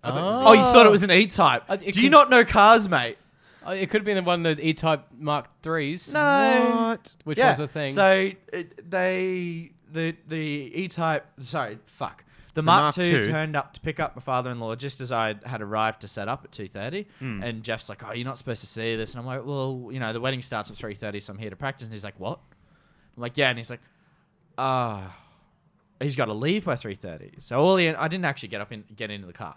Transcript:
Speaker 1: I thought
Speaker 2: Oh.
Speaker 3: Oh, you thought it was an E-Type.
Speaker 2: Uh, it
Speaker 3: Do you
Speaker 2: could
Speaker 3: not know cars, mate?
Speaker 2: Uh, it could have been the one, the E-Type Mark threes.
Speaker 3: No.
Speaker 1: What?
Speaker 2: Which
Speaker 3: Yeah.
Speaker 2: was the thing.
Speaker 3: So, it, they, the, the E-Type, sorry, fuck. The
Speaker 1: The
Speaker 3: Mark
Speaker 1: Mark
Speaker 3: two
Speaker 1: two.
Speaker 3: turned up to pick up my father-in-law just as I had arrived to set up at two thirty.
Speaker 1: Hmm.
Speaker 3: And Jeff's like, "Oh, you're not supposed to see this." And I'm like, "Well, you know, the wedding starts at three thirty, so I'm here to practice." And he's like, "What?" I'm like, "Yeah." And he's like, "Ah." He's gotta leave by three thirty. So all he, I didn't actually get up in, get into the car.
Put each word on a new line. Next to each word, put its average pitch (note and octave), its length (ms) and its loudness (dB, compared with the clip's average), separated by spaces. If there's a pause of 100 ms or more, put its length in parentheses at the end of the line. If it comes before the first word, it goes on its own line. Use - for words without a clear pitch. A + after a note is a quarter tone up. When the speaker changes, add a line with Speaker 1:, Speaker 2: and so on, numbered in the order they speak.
Speaker 1:
I - 60 -8
thought D3 140 -2 (200)
Speaker 2:
Oh. B3 40 10
Speaker 3:
Oh, A3 60 12
you - 80 10
thought A#3+ 260 10
it G#3+ 40 10
was G3+ 120 4
an G3 80 2
E-Type. F3 580 4
Speaker 2:
Uh, G3 100 -2
it F#3+ 140 -6
Speaker 3:
Do F#3 80 2
you - 80 4
Speaker 2:
could - 20 0
Speaker 3:
not C#4+ 200 8
know A#3+ 120 8
cars, G#3+ 460 6
mate? A#2+ 300 -2 (460)
Speaker 2:
Uh, F3 60 -8
it F#3+ 180 -4
could G#3+ 120 0
have G3 40 -10
been G3+ 120 0
the F#3 60 -2
one, F3 200 0
the D#3 240 0
E-Type D#3+ 380 -2 (120)
Mark D3 300 -6 (140)
threes. D#3+ 500 -6
Speaker 3:
No. C4+ 640 2
Speaker 1:
What? A3+ 380 -4 (100)
Speaker 2:
Which D3+ 140 -6
Speaker 3:
Yeah. A#3+ 140 4
Speaker 2:
was C#3 80 0
the D3+ 100 -6
thing. D3 220 -6
Speaker 3:
So, F#3+ 380 4 (220)
it, E3+ 400 -12
they, F#3 800 -4 (180)
the, E3 280 -6 (100)
the D#3 100 -8
E-Type, D#3 880 -6 (160)
sorry, A#2+ 440 -8
fuck. - 400 -14 (300)
The - 0 -
Speaker 1:
The D#3 80 -4
Speaker 3:
Mark F3 180 6
Speaker 1:
Mark - 140 2
Speaker 3:
two E3+ 280 2
Speaker 1:
two. G#2 80 0
Speaker 3:
turned D#3 240 -2
up C#3 200 -4
to - 40 -20
pick D#3+ 220 -8
up - 160 -6
my A#2+ 40 -18
father-in-law B2 540 -4
just C3+ 240 -10
as B2+ 140 -8
I A2 220 -2 (100)
had A2+ 160 -10
arrived G#2+ 400 -4
to G#2 80 -14
set G#2 180 -10
up B2+ 160 -8
at - 80 -20
two G2+ 160 -12
thirty. C#3 400 -10 (120)
Speaker 1:
Hmm. A#2 220 -10
Speaker 3:
And A2+ 220 -10
Jeff's A2+ 260 -8
like, G#2 180 -16
"Oh, G#2+ 60 -12
you're A#2+ 140 -10
not C3+ 100 -12
supposed A#2+ 240 -10
to - 60 -12
see A2+ 280 -6
this." A2 200 -8
And A#2+ 60 -14
I'm A#2+ 40 -14
like, B2+ 180 -10
"Well, C3 480 -8
you C3 80 -12
know, A2+ 140 -6
the A#2 80 -6
wedding B2+ 220 -6
starts G#2+ 260 -8
at G#2+ 80 -18
three G#2+ 160 -12
thirty, G#2 260 -10
so G2+ 140 -16
I'm G2+ 60 -16
here A2 100 -12
to F#2+ 60 -16
practice." C3+ 320 -10
And A2 60 -14
he's G2+ 100 -14
like, G#2 160 -14
"What?" G#2 180 -8 (800)
I'm A#2+ 60 -14
like, A#2+ 140 -8
"Yeah." C#3 120 4
And B2 80 -4
he's A2+ 140 -14
like, A#2+ 80 -16 (800)
"Ah." A#2+ 580 -4 (840)
He's C3+ 160 -4
gotta A2+ 180 -2
leave D#3 320 -2
by C#3 100 -2
three G#2+ 200 -10
thirty. D#2 440 -16
So A#2+ 200 -4
all F#3 180 4
he, E3+ 120 2
I D#3 180 -4
didn't F3 180 -6
actually C3+ 240 -6
get G#2 120 -10
up G#2 100 -14
in, G#2+ 120 -16 (120)
get A2 140 -10
into G2+ 160 -12
the F2 80 -20
car. F2+ 240 -16